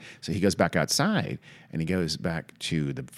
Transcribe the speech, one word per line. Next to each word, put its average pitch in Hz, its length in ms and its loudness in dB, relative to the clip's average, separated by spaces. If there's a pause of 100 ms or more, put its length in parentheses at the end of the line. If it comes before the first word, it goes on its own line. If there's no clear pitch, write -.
(220)
So - 100 -8
he 98 80 -2
goes 92 140 4
back 90 220 4
outside, 139 640 2 (320)
and 80 100 -2
he 80 60 -2
goes 85 300 0
back 82 420 -6
to 73 340 -2
the, 65 120 -8 (120)